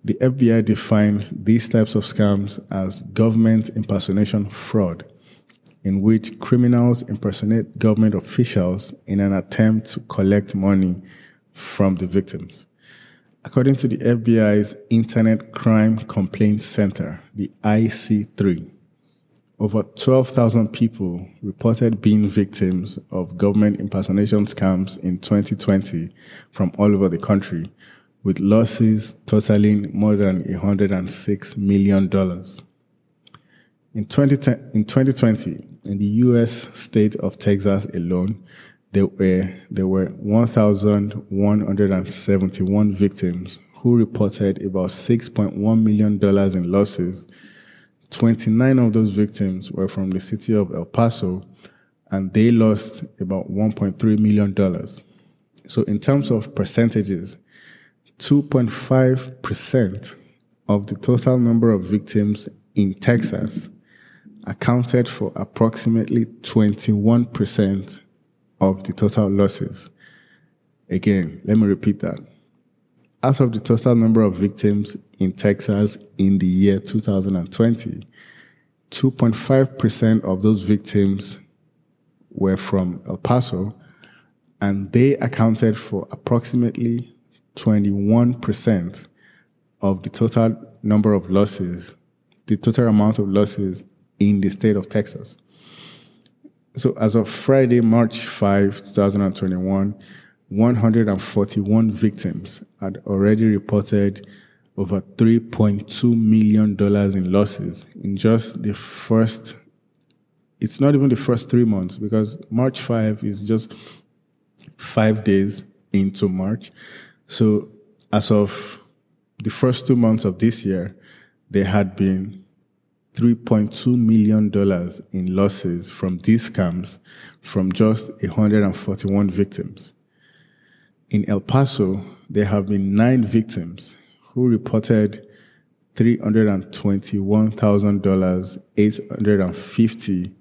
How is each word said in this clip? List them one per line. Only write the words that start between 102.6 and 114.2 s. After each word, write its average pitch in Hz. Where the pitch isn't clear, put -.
had 95
already 104
reported 101
over 95
three 113
point 104
two 120
million 107
dollars 101
in 90
losses 98
in 98
just 113
the 107
first, -
it's -
not 143
even 139
the 123
first -
three 120
months, 95
because 107
March 127
five 110
is 98
just 110